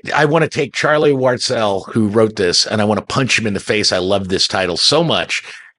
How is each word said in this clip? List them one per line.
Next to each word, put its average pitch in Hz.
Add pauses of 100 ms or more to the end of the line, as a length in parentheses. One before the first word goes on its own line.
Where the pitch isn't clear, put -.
(140)
I 147
wanna 156
take 143
Charlie 151
Wartzel, 117
who 110
wrote 107
this, 90
and 107
I 104
wanna 104
punch -
him 113
in 101
the 92
face. 107
I 95
love 95
this 90
title 90
so 156
much. 101 (360)